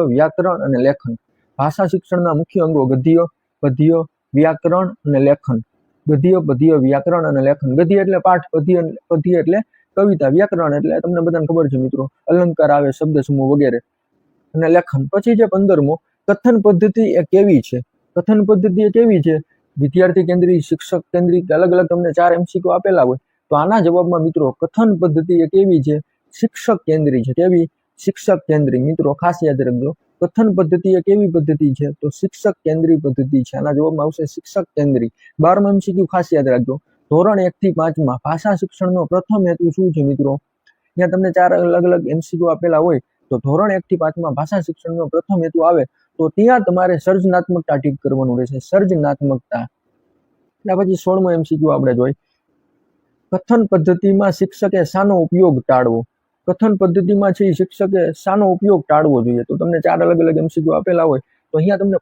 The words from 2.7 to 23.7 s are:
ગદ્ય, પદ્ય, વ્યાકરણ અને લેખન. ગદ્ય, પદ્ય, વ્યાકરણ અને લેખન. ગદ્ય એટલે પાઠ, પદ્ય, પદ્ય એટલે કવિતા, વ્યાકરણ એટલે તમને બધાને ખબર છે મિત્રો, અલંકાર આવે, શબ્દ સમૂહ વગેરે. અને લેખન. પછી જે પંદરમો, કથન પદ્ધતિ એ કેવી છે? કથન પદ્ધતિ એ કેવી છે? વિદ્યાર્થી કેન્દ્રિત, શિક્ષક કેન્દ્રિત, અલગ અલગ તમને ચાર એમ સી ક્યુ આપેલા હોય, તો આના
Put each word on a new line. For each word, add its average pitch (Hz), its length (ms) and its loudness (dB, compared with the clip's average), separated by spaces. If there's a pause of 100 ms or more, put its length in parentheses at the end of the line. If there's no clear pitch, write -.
ગદ્ય, 151 400 2 (360)
પદ્ય, 151 440 0 (280)
વ્યાકરણ 160 560 0
અને 147 300 -2
લેખન. 139 400 0 (480)
ગદ્ય, 165 400 2
પદ્ય, 147 280 2
વ્યાકરણ 139 500 0
અને 139 160 0
લેખન. 139 340 0
ગદ્ય 170 200 2
એટલે 190 220 0
પાઠ, 180 240 2 (120)
પદ્ય, 170 300 0 (260)
પદ્ય 170 220 -2
એટલે 170 260 0 (400)
કવિતા, 196 300 2
વ્યાકરણ 170 460 0
એટલે 147 260 -2
તમને 170 220 -2
બધાને 165 240 -2
ખબર 165 220 0
છે 135 100 -4
મિત્રો, 131 320 -4 (180)
અલંકાર 165 440 2
આવે, 143 200 2
શબ્દ 151 280 -2
સમૂહ 135 360 0
વગેરે. 131 220 2 (760)
અને 160 160 0
લેખન. 165 360 0
પછી 202 300 0
જે 220 100 4
પંદરમો, 185 540 0 (280)
કથન 220 340 2
પદ્ધતિ 208 400 2
એ 196 200 0
કેવી 180 400 2
છે? 123 200 -6 (340)
કથન 208 300 2
પદ્ધતિ 196 360 2
એ 208 80 2
કેવી 226 300 4
છે? 156 200 0 (380)
વિદ્યાર્થી 180 460 2
કેન્દ્રિત, 175 380 2
શિક્ષક - 380 -4
કેન્દ્રિત, 175 520 0
અલગ 170 200 2
અલગ 180 140 2
તમને 175 260 -2
ચાર 170 220 2
એમ 175 100 0
સી 180 160 -6
ક્યુ 180 120 -2
આપેલા 180 320 2
હોય, 127 140 0 (320)
તો 147 60 0
આના 185 240 2